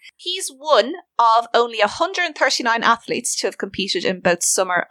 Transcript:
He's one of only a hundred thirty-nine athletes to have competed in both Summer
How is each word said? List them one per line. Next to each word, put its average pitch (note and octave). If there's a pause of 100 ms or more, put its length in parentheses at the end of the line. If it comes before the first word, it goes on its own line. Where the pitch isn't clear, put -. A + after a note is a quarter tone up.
(160)
He's F4+
one C4 (260)
of A#3
only A#3
a G#3
hundred F4
thirty-nine B3
athletes A3+
to A#3
have F3+
competed G3
in F3+
both F3
Summer F3+